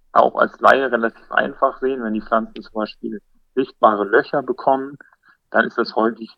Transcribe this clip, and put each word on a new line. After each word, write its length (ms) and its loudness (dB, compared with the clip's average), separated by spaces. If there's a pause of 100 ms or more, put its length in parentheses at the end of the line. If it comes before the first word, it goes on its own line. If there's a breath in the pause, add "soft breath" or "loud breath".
(120)
auch 240 4
als 240 0
Laie 320 4
relativ 400 -4
einfach 480 0
sehen, 240 -2
wenn 100 -4
die 60 -4
Pflanzen 420 -2
zum 120 -16
Beispiel 460 -8 (360)
sichtbare 480 -2
Löcher 380 0
bekommen, 560 -4 (520 soft breath)
dann 140 2
ist 140 -8
das 180 -4
häufig 420 -2